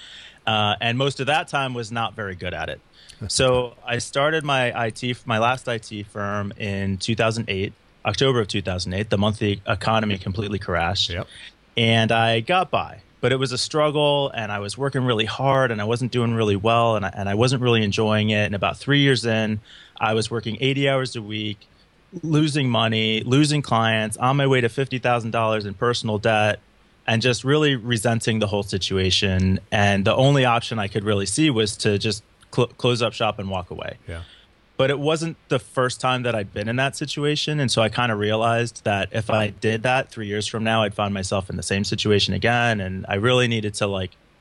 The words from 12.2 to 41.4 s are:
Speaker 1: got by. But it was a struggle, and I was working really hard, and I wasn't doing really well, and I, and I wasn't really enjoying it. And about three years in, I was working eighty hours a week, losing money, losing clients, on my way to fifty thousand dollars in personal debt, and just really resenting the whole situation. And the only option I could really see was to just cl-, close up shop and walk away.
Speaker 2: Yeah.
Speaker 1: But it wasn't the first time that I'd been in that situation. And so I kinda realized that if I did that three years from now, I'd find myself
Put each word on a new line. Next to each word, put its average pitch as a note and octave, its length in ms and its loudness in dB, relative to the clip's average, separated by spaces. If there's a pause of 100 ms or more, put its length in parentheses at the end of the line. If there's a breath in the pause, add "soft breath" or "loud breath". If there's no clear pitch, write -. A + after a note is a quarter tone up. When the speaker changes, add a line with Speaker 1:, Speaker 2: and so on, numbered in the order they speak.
Speaker 1:
got F3+ 320 0
by. E2 300 -4 (200)
But B2 100 2
it C3+ 40 2
was C3 140 -2
a B2 80 -4
struggle, D3 760 2
and G#2+ 180 -4
I G#2 60 -4
was G2+ 180 -6
working C3+ 280 -2
really A2 200 2
hard, C3 480 2
and G#2 80 -4
I G#2 40 -4
wasn't A#2 280 -2
doing A#2 220 0
really A2 200 2
well, A2+ 420 4
and G2 100 -2
I, - 80 -4
and G2 160 -4
I G2+ 40 0
wasn't B2 280 2
really A#2 200 4
enjoying G#2+ 460 2
it. G#2+ 160 2
And G2+ 100 -2
about F#2 220 -2
three C#3+ 240 0
years C3 240 2
in, A2 340 0 (400 loud breath)
I A2 140 0
was A2 180 0
working A2 300 -6
eighty C3+ 260 0
hours C3 300 0
a A#2 60 -8
week, G#2+ 440 -8 (560 soft breath)
losing D3+ 460 2
money, A2 540 2
losing C#3+ 400 4
clients, A2+ 560 0
on C3 180 2
my C#3 100 2
way C3 140 4
to A#2 80 2
fifty C3 300 -4
thousand A#2 320 0
dollars A2 340 0
in G2 100 -8
personal A#2 440 0
debt, G#2+ 420 2 (460)
and A2+ 160 2
just B2 200 0
really D3 320 2
resenting A#2 640 0
the G#2 100 0
whole G2+ 140 0
situation. F#2+ 960 0 (120)
And G2+ 320 4
the G#2+ 100 4
only C3+ 300 4
option A#2 340 0
I G2+ 80 -2
could G#2+ 160 -4
really G2+ 240 0
see D#3 220 2
was A2 300 0
to G#2 200 2
just G#2+ 240 -4 (320)
cl-, A#2+ 140 2
close A#2+ 320 -2
up A2+ 140 0
shop G#2+ 240 -2
and G2 100 -8
walk F#2 220 -6
away. - 260 -10 (100)
Speaker 2:
Yeah. E2+ 160 -10 (560 loud breath)
Speaker 1:
But C3+ 120 2
it C#3+ 80 -2
wasn't D#3 400 -2 (100)
the C#3+ 100 2
first - 440 -2
time B2+ 220 0
that A#2+ 100 0
I'd G2+ 180 -6
been G#2 160 -4
in A#2+ 80 -2
that C3+ 200 0
situation. D3+ 640 -2
And B2+ 100 0
so - 100 2
I A2 80 4
kinda A#2 260 0
realized A2+ 720 0
that G2+ 260 0
if A2 200 -4
I G#2+ 180 2
did A2 360 -2
that B2+ 260 0
three A2 160 -10
years G#2 200 -4
from A2 180 -4
now, A2+ 180 2
I'd G2+ 100 0
find G2+ 220 -2
myself F#2+ 340 -2